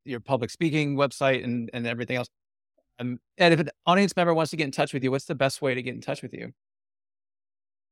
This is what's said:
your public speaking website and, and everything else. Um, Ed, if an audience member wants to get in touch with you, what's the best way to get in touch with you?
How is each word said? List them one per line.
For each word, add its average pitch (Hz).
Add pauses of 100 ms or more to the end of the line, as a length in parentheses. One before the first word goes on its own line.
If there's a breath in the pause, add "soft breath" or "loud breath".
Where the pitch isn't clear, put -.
your 117
public 120
speaking 151
website 135
and, 120
and 120
everything 117
else. 120 (720)
Um, 123 (200)
Ed, 175
if 156
an 143 (160)
audience 185
member 170
wants 160
to 170
get 156
in 135
touch 147
with 131
you, 127
what's 135
the 160
best 135
way 131
to 127
get 123
in 120
touch 143
with 127
you? - (1400)